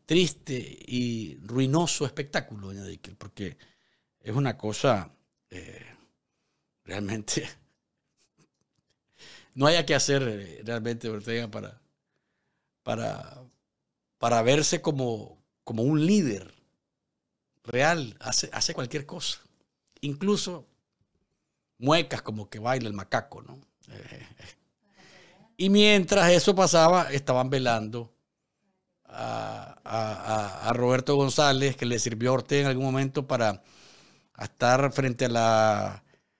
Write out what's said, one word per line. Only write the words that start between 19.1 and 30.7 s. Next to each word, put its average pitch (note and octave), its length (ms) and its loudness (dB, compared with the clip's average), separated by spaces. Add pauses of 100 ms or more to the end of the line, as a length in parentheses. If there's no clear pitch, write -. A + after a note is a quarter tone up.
incluso D#3+ 680 -2 (1080)
muecas C#3+ 420 0
como G#2+ 300 -10
que G#2+ 80 -14
baila A#2+ 280 -2
el G#2 80 -6
macaco, A2 480 -6
¿no? C3+ 160 -20 (300)
Eh, - 380 -18 (1300)
y F#3+ 140 2
mientras G3+ 600 6
eso F3+ 240 6
pasaba, E3+ 560 6
estaban C3 380 0
velando A#2 640 -2 (920)
a, A2 760 -10
a, A2 300 -6
a, G#2 560 -6
a A#2+ 60 2